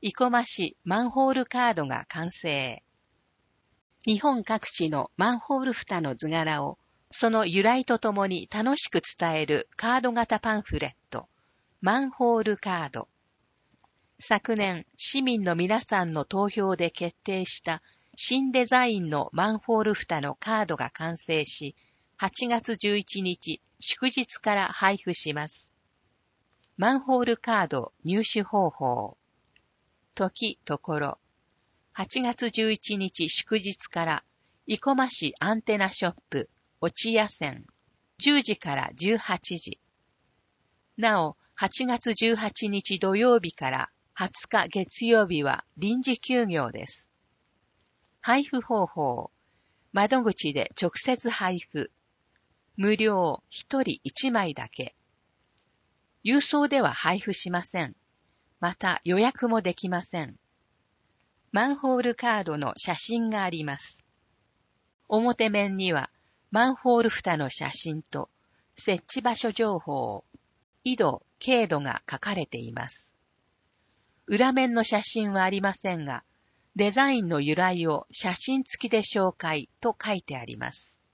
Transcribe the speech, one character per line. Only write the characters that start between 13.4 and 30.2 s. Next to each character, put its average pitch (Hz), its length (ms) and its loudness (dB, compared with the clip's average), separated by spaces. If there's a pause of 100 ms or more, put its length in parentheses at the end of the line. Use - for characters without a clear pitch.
昨 - 380 0
年、 190 320 -2 (100)
市 - 240 -2
民 240 220 0
の 175 120 2
皆 185 240 2
さ 196 240 0
ん 165 80 -2
の 151 140 -2
投 202 240 0
票 190 260 0
で 170 140 0
決 170 340 -6
定 190 220 -2
し - 160 -6
た 165 220 -6 (320)
新 262 360 0
デ 254 140 4
ザ 254 220 4
イ 220 100 0
ン 170 140 -2
の 147 200 0
マ 185 200 2
ン 220 80 0
ホ 220 220 2
ー - 20 2
ル 214 100 2
蓋 165 280 -2
の 143 120 -2
カ 220 280 -2
ー 208 40 0
ド 165 100 -2
が 131 140 -4
完 165 280 -6
成 156 280 0
し、 - 300 -6 (420)
八 214 300 -2
月 233 300 0
十 208 200 2
一 196 240 -4
日、 180 400 -4 (180)
祝 - 280 -2
日 - 320 -2
か 208 160 2
ら 190 140 0
配 196 280 2
布 180 160 -4
し 151 220 -4
ま 151 120 -6
す。 - 240 -16 (1080)
マ 233 180 4
ン 269 40 2
ホ 262 200 2
ー 247 60 2
ル 233 120 2
カ 214 280 2
ー - 20 -6
ド 127 260 -2 (100)
入 190 200 0
手 214 180 0
方 190 300 2
法。 120 480 -4 (960)
時、 196 500 -2